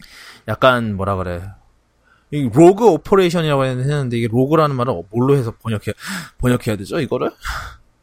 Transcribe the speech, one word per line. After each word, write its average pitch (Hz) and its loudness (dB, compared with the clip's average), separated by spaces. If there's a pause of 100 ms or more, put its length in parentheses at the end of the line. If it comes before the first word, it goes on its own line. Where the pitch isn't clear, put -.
(480)
약간 117 0
뭐라 95 -2
그래. 90 -6 (880)
이 147 -2
로그 190 8
오퍼레이션이라고 160 2
했는데 131 -4
이게 117 -2
로그라는 143 2
말을 123 -2 (160)
뭘로 127 2
해서 117 -2 (120)
번역해-, 107 -6 (440)
번역해야 123 -2
되죠, 95 -6
이거를? 127 -4 (720)